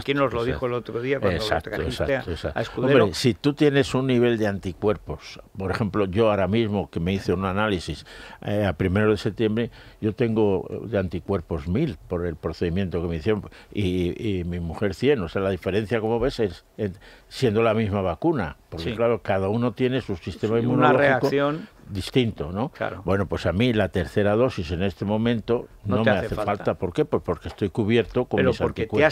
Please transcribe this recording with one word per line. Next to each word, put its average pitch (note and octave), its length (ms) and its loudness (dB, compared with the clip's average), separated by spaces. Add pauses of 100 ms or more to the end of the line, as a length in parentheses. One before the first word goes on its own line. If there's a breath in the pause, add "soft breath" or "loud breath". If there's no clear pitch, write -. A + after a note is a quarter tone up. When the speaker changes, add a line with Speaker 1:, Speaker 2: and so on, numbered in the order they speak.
Speaker 1:
Aquí C#3 100 -2
nos C#3 200 2
lo A#2 80 -2
Speaker 2:
exacto. A#2 60 0
Speaker 1:
dijo C3 200 -2
el A#2+ 80 -2
otro A#2 260 -6
día C3 200 -2
cuando F#2+ 180 2
Speaker 2:
Exacto, - 320 -2
Speaker 1:
lo - 60 -6
trajiste - 260 -2
Speaker 2:
exacto, C3 280 -2
Speaker 1:
a, E2 40 -4
Speaker 2:
exacto. D#2 240 -6
Speaker 1:
a A#2 40 0
Escudero. B2 420 4
Speaker 2:
Hombre, F#2 100 0
si A#2 200 2
tú C#3+ 200 0
tienes C#3 400 4
un C3 140 0
nivel A#2+ 280 4
de G#2+ 120 2
anticuerpos, F#2+ 920 -4 (160)
por F#2+ 140 -4
ejemplo, G#2+ 360 0
yo G#2 240 4
ahora G2 180 2
mismo G#2 420 0
que - 100 -6
me F2 120 0
hice G2 200 0
un F2+ 120 -2
análisis, F#2+ 600 -2 (400 loud breath)
eh, G#2 220 0
a F2+ 60 2
primero G2 400 2
de G#2+ 40 2
septiembre, A2 540 -2 (300 loud breath)
yo G#2+ 140 0
tengo, G#2+ 540 2
eh, - 200 -8
de A2+ 100 0
anticuerpos F2 680 -2
mil B2 280 0 (120)
por F2 180 -2
el E2 100 -4
procedimiento F2 640 -2
que F2 80 -2
me E2+ 80 -4
hicieron G2 260 0 (300 loud breath)
y, F#2 680 -2
y E2+ 60 -4
mi F2 140 -4
mujer F2 360 -4
cien, C3 280 2
o E2 60 -4
sea, G2+ 120 -4
la G2 100 0
diferencia, G2 500 -2
como A2 180 0
ves, A#2+ 220 -2
es, F#2+ 240 -4 (120)
es G#2 160 -4 (360 loud breath)
siendo A2+ 340 2
la A2+ 100 4
misma G#2 300 0
vacuna, F#2+ 540 -2 (120)
porque E2+ 220 -6
Speaker 1:
Sí. A2+ 60 -6
Speaker 2:
claro, A#2 260 2
cada F#2+ 260 0
uno A#2+ 240 0
tiene B2+ 300 0
su G2+ 140 -6
sistema G#2+ 420 -4
Speaker 1:
Sí, A#2 80 0
una D3 220 4
Speaker 2:
inmunológico C#3 100 6
Speaker 1:
reacción C#3+ 680 2 (200)
Speaker 2:
distinto, F#2+ 640 0
¿no? A2+ 180 -4
Speaker 1:
Claro. F#2+ 340 -6
Speaker 2:
Bueno, F#2+ 220 2
pues D#2+ 200 -4
a F2 60 2
mí A#2+ 200 4
la G2+ 180 4
tercera G2+ 440 0
dosis A2 360 0
en E2+ 120 -2
este G2 220 -2
momento A2+ 640 0 (160)
Speaker 1:
No G2+ 120 0
Speaker 2:
no G#2+ 60 2
Speaker 1:
te B2+ 80 4
Speaker 2:
me G#2 60 4
Speaker 1:
hace F#2 100 -2
Speaker 2:
hace G#2+ 100 -4
Speaker 1:
falta. G#2 200 0
Speaker 2:
falta. G#2+ 180 -2
¿Por F2+ 180 -4
qué? D3+ 120 2
Pues - 180 -2
porque - 260 -4
estoy - 200 -2
cubierto A#2 560 2
con - 140 -2
Speaker 1:
Pero C3 120 4
Speaker 2:
mis A#2 80 0
Speaker 1:
porque - 240 -2
Speaker 2:
anticuerpos. C#3 180 -2
Speaker 1:
te D3 120 6